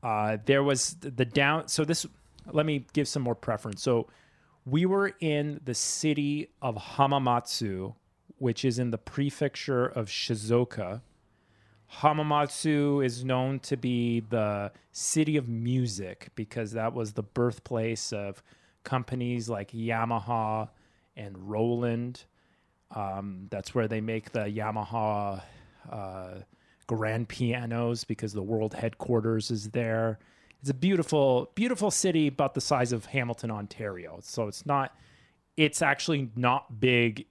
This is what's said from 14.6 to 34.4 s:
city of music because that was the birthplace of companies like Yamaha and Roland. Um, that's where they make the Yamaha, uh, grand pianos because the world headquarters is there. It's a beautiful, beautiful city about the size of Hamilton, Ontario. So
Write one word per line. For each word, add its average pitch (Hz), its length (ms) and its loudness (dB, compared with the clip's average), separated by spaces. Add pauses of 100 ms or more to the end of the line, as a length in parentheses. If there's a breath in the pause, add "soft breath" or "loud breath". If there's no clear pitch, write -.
city 156 440 0
of 127 120 0
music 113 880 -2
because 110 360 -6
that 113 220 -2
was 110 200 -4
the 117 100 -4
birthplace 117 880 -2
of 101 280 -8 (440 soft breath)
companies 123 640 -2
like 101 240 -6
Yamaha 113 960 -2 (480 soft breath)
and 98 340 -12
Roland. 120 720 0 (680)
Um, 98 580 -6
that's 98 240 -8
where 113 140 2
they 110 120 -2
make 110 300 -6
the 110 140 -2
Yamaha, 107 1000 -2 (480 loud breath)
uh, 95 440 -10 (520 soft breath)
grand 110 420 -2
pianos 117 760 0
because 107 280 -6
the 104 100 -4
world 110 320 0
headquarters 113 760 0
is 107 200 -4
there. 113 500 0 (400 soft breath)
It's 135 100 -4
a 139 40 2
beautiful, 147 840 4
beautiful 214 340 2
city 160 380 2
about 135 260 0
the 135 60 0
size 127 320 2
of 113 140 -4
Hamilton, 120 440 -2
Ontario. 98 720 -8
So - 240 -4